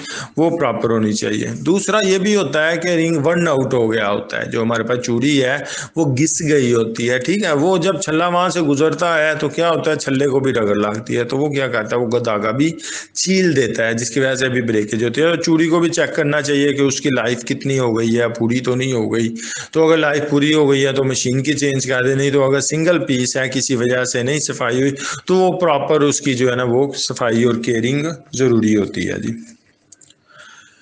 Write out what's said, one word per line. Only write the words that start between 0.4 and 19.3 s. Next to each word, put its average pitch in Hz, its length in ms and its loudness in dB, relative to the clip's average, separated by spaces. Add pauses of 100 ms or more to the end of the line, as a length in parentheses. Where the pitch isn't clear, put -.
proper 127 420 0
होनी 107 220 0
चाहिए। 107 320 -4
दूसरा 185 540 0
ये 196 200 2
भी 208 140 0
होता 156 340 0
है 170 100 0
कि 175 180 0
ring 165 220 2
one 170 300 2
out 135 260 0
हो 117 140 2
गया 110 200 0
होता - 320 -4
है, - 100 -6
जो 117 120 -2
हमारे 113 220 0
पास 123 140 -2
चूड़ी 127 400 0
है, 131 280 0 (320)
वो 160 80 2
घिस 139 360 0
गई 143 300 2
होती 113 360 0
है, 123 120 0
ठीक 185 240 -2
है। 170 100 0
वो 175 240 2
जब 170 240 0
छल्ला 156 260 0
वहाँ 175 220 2
से 165 120 -2
गुजरता 156 540 2
है, 151 220 2
तो 151 120 -2
क्या 165 180 0
होता 156 240 0
है, 151 60 0
छल्ले 135 300 0
को 135 120 0
भी 131 120 0
रगड़ 104 260 0
लगती 107 360 -2
है, 120 100 0
तो 120 140 -4
वो 147 120 0
क्या 135 180 -2
करता 113 280 -2
है, 123 100 0
वो 120 140 0
धागा 110 320 0
भी 156 240 0 (400)
छील 185 380 2
देता 117 300 0
है, 113 100 0
जिसकी 123 260 -4
वजह 131 160 2
से 127 140 0
भी 123 120 -2
breakage 110 420 0
होती 120 180 0
है। 160 60 4
और 170 100 2
चूड़ी 165 300 2
को 165 120 2
भी 170 100 2
check 156 260 -2
करना 147 260 0
चाहिए 143 320 2
कि 139 80 0
उसकी 139 280 0
life 120 340 0
कितनी 135 340 -4
हो 120 160 0
गई 113 180 0
है, 117 160 2
पूरी 117 320 -2
तो 123 160 -2
नहीं 131 180 -2
हो 110 160 -2
गई। 113 200 0 (440)